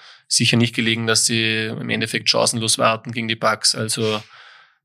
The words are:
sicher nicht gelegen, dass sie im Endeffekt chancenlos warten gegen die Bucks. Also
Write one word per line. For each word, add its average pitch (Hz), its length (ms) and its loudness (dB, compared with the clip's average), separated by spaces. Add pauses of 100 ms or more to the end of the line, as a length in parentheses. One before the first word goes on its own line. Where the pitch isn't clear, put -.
(260)
sicher - 300 2
nicht 117 180 2
gelegen, 113 320 0
dass 113 200 2
sie 110 400 0
im 117 240 -6
Endeffekt 113 380 -4
chancenlos 113 500 0
warten 113 340 0
gegen 113 160 -6
die 113 80 -4
Bucks. 110 400 0
Also 110 440 -2 (640)